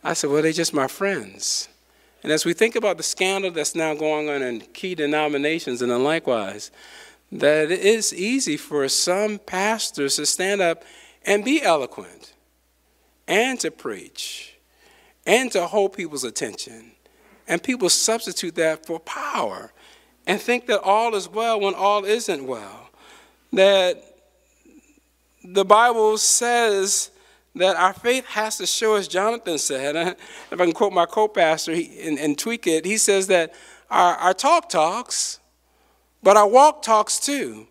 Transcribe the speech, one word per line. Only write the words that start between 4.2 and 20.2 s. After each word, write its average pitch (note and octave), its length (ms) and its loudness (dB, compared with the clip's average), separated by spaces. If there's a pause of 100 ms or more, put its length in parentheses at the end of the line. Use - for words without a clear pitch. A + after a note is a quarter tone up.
on C#3+ 120 -4
in A#2+ 200 -6 (120)
key F3+ 220 -8
denominations D3+ 880 -2
and B2 100 0
then B2 120 0
likewise, A#2 680 -2 (600)
that D#3 400 2
it F3+ 80 -2
is G#3 340 2
easy G3+ 440 -2
for C#3 320 -4
some G3+ 500 -2
pastors F#3 760 -4
to D3 100 -4
stand G3 340 -2
up E3+ 240 0 (400)
and G3+ 220 2
be C#4+ 160 2
eloquent C3 720 -2 (920)
and A#3 320 0
to E3 100 -4
preach - 880 -14 (680)
and A#3+ 240 2
to F3 160 -2
hold G3 260 0
people's D3+ 300 -8
attention. A2+ 680 -10 (540)
And E3+ 140 -2
people B3 280 0
substitute G3 680 -2
that D#3+ 320 -2
for E3 120 -8
power A3 720 -8 (540)